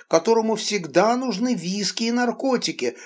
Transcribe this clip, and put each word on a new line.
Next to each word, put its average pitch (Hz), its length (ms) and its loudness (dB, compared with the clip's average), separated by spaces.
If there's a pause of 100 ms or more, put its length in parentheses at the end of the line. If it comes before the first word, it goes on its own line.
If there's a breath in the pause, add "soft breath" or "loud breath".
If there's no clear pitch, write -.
которому 220 480 2
всегда 208 600 2
нужны 247 380 -2
виски 190 500 -4
и 233 60 0
наркотики, 240 960 -2